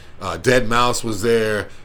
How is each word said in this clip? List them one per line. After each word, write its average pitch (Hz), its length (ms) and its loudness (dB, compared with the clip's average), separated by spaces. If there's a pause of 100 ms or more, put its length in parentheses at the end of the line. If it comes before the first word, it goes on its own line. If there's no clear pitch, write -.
(220)
Uh, 90 160 -6
Dead 120 300 2
Mouse 120 360 0
was 107 180 -4
there. 110 480 0 (160)